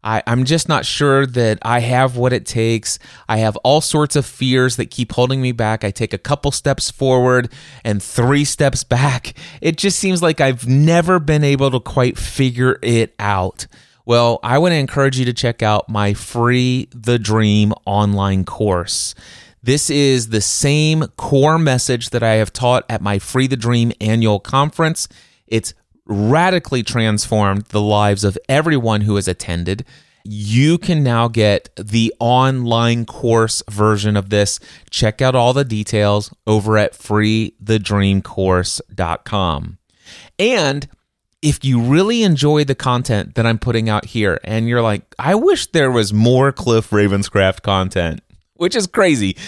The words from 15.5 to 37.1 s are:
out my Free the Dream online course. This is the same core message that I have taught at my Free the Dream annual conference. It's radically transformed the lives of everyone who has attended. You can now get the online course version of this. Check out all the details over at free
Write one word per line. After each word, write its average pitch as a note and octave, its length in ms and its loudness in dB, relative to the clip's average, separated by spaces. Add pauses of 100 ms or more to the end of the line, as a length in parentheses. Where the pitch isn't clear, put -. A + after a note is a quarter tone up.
out G#2+ 280 0
my G#2 240 0
Free B2 800 0
the A#2+ 240 0
Dream G#2+ 540 2 (120)
online G2 600 0
course. - 680 -4 (480)
This C3+ 280 0
is C3+ 400 2
the A2 100 0
same D3+ 640 0 (140)
core D3+ 420 2
message B2+ 520 0
that A#2 120 -2
I A2 120 2
have G#2+ 180 0
taught B2 360 0
at A2 120 -4
my G2+ 180 -2
Free C3 280 -2
the C3 100 -2
Dream A#2 420 0
annual G#2+ 400 2
conference. D3+ 680 -2 (360)
It's - 280 -4 (380)
radically C#3 720 0
transformed G#2+ 840 -2
the G#2 160 -2
lives G#2 420 2
of G2+ 120 0 (140)
everyone C3 520 0
who G#2 140 0
has G2 120 -2
attended. F2+ 580 -6 (380)
You A2 560 0
can D#3 240 0
now A#2 240 0
get G#2+ 480 0
the A2 440 0
online A#2+ 840 0
course A2+ 640 0
version G#2 480 0
of G2 140 -4
this. G2+ 280 0 (300)
Check - 320 -2
out C3 140 2
all B2 180 2
the C#3 100 0
details G#2 720 -2 (140)
over G#2+ 320 2
at - 160 0
free G#2+ 640 -2